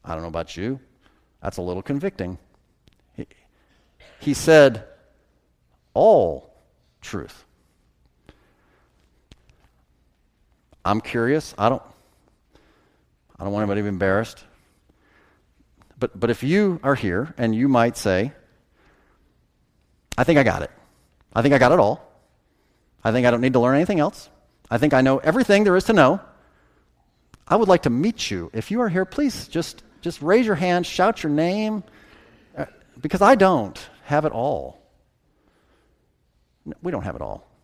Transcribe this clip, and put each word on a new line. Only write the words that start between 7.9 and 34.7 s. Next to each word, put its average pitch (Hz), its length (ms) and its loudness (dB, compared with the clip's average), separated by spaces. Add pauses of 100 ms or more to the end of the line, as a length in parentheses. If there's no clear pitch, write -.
I'm 104 140 0
curious. 123 580 -4
I 107 120 0
don't, 131 120 -4 (1600)
I 95 60 -12
don't 101 80 -6
want 107 100 -4
anybody 101 160 -4
to 101 40 -4
be 104 60 -6
embarrassed. 95 540 -4 (1500)
But, 120 220 -8
but 113 100 0
if 120 140 -4
you 180 400 0
are 139 120 2
here 113 420 -4
and 113 180 -2
you 131 140 0
might 120 260 2
say, 104 380 -2 (1800)
"I 127 80 0
think 160 120 2
I 139 60 4
got 92 200 0
it. - 80 -12 (640)
I 113 80 0
think 139 120 4
I 135 60 4
got 127 120 6
it 175 80 4
all. 107 260 0 (1000)
I 113 80 0
think 123 120 0
I 120 60 6
don't 120 80 0
need 127 140 0
to 123 80 4
learn 131 160 2
anything 175 240 0
else. - 280 -6 (400)
I 117 80 -2
think 143 160 2
I 131 60 4
know 135 200 2
everything 208 440 2
there 185 140 4
is 190 80 0
to 226 80 0
know." 160 260 4 (1300)
I 170 80 0
would 214 140 2
like 175 140 4
to 147 60 0
meet 151 400 -2
you. 87 240 -8
If 110 160 -8
you 226 120 -2
are 226 80 0
here, 185 160 -2
please - 440 -4
just, - 340 -8 (160)
just 170 220 -10
raise 208 240 2
your 208 100 0
hand, 175 300 0
shout 208 380 -2
your 151 80 -2
name, 196 520 -2 (720)
uh, 147 80 -8 (360)
because 156 200 -2
I 233 140 8
don't 175 420 0 (280)
have 147 180 0
it 156 80 -2
all. 110 480 -6 (1900)